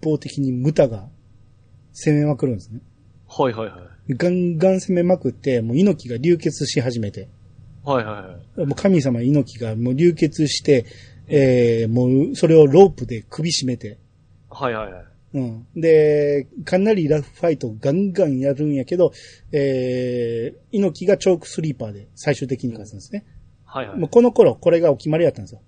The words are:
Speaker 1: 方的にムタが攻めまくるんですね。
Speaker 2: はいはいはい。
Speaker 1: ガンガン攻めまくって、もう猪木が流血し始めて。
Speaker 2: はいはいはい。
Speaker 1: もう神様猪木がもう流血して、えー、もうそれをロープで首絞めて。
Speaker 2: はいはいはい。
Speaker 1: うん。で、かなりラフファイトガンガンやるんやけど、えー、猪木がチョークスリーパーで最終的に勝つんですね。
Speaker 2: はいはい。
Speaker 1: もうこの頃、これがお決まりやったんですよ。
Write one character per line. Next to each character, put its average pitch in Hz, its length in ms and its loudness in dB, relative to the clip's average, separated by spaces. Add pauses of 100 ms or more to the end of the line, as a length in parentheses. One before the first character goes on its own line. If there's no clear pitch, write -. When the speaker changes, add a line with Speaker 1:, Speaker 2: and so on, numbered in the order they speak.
Speaker 1:
方 156 160 0
的 143 240 -8
に 135 100 -2
ム 127 220 -2
タ 151 140 4
が 110 200 -10 (880)
攻 151 260 0
め 147 60 0
ま 147 100 -2
く 127 100 -4
る 127 80 -2
ん - 20 -4
で 92 60 -12
す - 100 -20
ね。 113 100 -14 (460)
Speaker 2:
は 139 220 -2
い 117 40 -4
は 110 120 -8
い 104 40 -12
は 92 80 -18 (320)
い。 139 60 -2
Speaker 1:
ガ 170 140 -2
ン 180 280 -2
ガ 190 140 4
ン 185 100 -2
攻 185 140 -2
め 175 80 2
ま 180 140 2
く - 120 -4
っ - 20 -2
て、 123 300 -2
も 113 120 -4
う 127 40 0
猪 185 300 2
木 - 20 -14
が 117 80 -8
流 165 200 2
血 151 280 -4
し 139 160 -2
始 120 180 -4
め 104 120 -6
て。 95 180 -16 (560)
Speaker 2:
は 135 160 0
い - 20 -6
は 107 80 -8 (460)
い - 20 -8
は 170 60 -2
い。 - 20 -4
Speaker 1:
も 139 60 -4
う - 20 -2
神 185 260 2
様 123 200 -2
猪 135 360 0
木 113 60 -10
が 110 120 -6
も 117 160 -2
う - 40 -2
流 170 180 4
血 156 340 -2
し - 140 -6
て、 131 240 2 (420)
え 123 580 2
ー、 - 20 -4
も 127 440 2
う 254 40 -6
そ - 120 0
れ 160 100 6
を 156 100 10
ロ 170 200 8
ー - 20 2
プ 127 160 -8
で 113 240 -10
首 165 220 -6
絞 139 160 -4
め 123 100 -4
て。 107 200 -14 (520)
Speaker 2:
は 135 200 -6
い 117 40 -4
は 110 160 -8
い - 20 -16
は 90 80 -18
い。 87 60 -20 (280)
Speaker 1:
う 143 60 -4
ん。 117 260 -8 (100)
で、 151 720 4 (180)
か 185 120 0
な 208 160 2
り 170 140 0
ラ 151 140 2
フ - 120 -14
フ - 80 -12
ァ 170 120 2
イ 143 40 -2
ト 117 220 -8
ガ 139 120 -2
ン 190 200 0
ガ 180 140 2
ン 135 140 -2
や 139 140 0
る 143 120 -4
ん 147 80 -2
や 131 120 -4
け 180 120 -4
ど、 175 160 2 (380)
え 127 1000 -4
ー、 - 40 -20 (140)
猪 196 340 -2
木 - 0 -
が 175 120 2
チ 180 120 0
ョ 180 60 4
ー 170 40 -12
ク - 80 -18
ス - 140 -10
リ 156 120 -4
ー - 40 -10
パ 113 100 -10
ー 104 60 -12
で 101 220 -20
最 147 200 -4
終 139 120 -8
的 127 180 -6
に 120 60 -4
勝 107 180 -16
つ - 40 -20
ん - 20 -18
で 95 60 -18
す - 120 -16
ね。 208 120 -10 (400)
Speaker 2:
は - 180 -10
い 110 40 -10
は 98 80 -16
い。 - 20 -6
Speaker 1:
も 160 100 -4
う - 20 -12
こ 240 120 6
の 240 100 4
頃、 208 240 0
こ - 160 0
れ 170 100 2
が 165 100 4
お 135 60 0
決 - 120 -8
ま 156 80 0
り 170 60 2
や 160 60 4
っ - 40 -2
た - 60 -16
ん 101 60 -14
で - 20 -20
す - 60 -20
よ。 110 140 -20